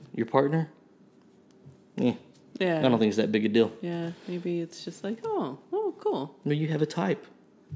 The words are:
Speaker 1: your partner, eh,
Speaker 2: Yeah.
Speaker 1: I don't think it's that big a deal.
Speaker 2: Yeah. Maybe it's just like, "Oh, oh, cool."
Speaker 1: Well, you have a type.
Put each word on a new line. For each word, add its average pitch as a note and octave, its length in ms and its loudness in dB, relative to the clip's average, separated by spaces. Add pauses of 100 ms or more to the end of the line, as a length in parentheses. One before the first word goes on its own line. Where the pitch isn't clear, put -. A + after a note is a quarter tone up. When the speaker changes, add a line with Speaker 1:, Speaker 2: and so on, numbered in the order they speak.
(140)
Speaker 1:
your A2+ 120 -2
partner, C#3+ 440 2 (1300)
eh, B2 160 4 (460)
Speaker 2:
Yeah. F3 200 2
Speaker 1:
I - 100 2
don't A#2 100 4
think A2 100 4
it's G2+ 80 0
that G#2 140 2
big G#2+ 140 2
a G#2+ 40 2
deal. A2 220 4 (100)
Speaker 2:
Yeah. E3+ 300 -6 (160)
Maybe F3 320 -4
it's E3+ 240 -8
just - 200 -12
like, A3 200 -6
"Oh, E4 360 -2 (120)
oh, G4+ 280 -2
cool." D#3 440 -2
Speaker 1:
Well, D3 100 0
you D3+ 140 0
have D#3 140 0
a D#3 40 4
type. E3+ 400 -2 (500)